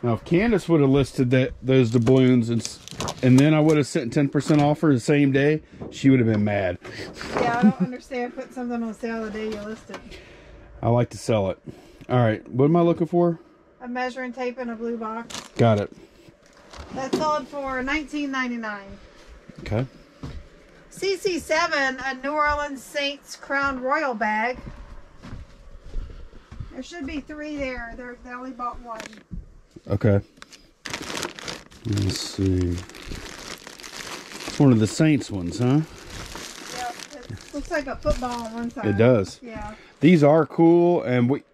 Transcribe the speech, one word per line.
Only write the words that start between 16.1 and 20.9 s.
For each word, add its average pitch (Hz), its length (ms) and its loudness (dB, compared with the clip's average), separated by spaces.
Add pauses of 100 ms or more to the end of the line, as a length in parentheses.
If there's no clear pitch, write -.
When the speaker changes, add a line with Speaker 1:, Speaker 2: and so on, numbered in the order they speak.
Speaker 2:
That 262 220 -6
sold 302 320 -2
for 269 340 -8
nineteen 285 480 -6
ninety-nine. 226 680 -8 (640)
Speaker 1:
Okay. 120 260 -4 (1040)